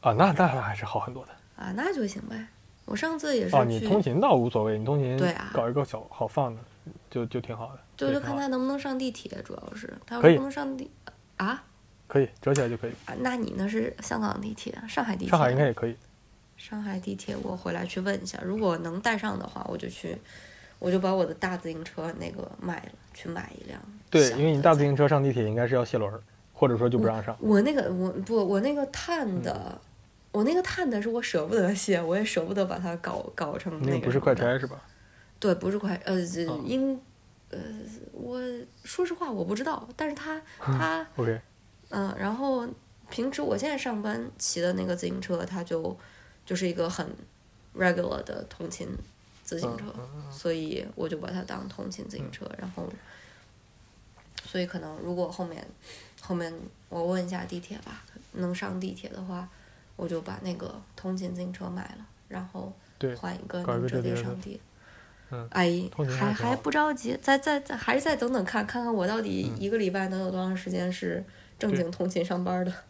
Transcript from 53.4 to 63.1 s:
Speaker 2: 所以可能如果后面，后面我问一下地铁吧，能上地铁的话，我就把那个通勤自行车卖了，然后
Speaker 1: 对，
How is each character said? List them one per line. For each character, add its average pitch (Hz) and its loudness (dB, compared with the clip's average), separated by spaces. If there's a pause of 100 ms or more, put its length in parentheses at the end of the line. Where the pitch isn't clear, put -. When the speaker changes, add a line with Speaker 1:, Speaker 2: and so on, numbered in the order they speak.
Speaker 2:
所 - -4
以 180 0
可 180 -8
能 156 -10
如 175 -6
果 175 -2
后 180 -6
面， 165 -10 (560)
后 - -4
面 170 -4 (360)
我 170 -4
问 180 0
一 180 -6
下 180 -6
地 180 -8
铁 208 -14
吧， - -16 (300)
能 180 -2
上 190 -4
地 190 -4
铁 185 -12
的 190 -10
话， 185 -8 (480)
我 170 -6
就 165 -4
把 185 -10
那 180 -4
个 170 -8 (220)
通 185 -4
勤 180 -4
自 - -6
行 180 -6
车 180 -8
卖 180 -6
了， - -14 (220)
然 185 -8
后 190 -10 (260)
Speaker 1:
对， 127 -2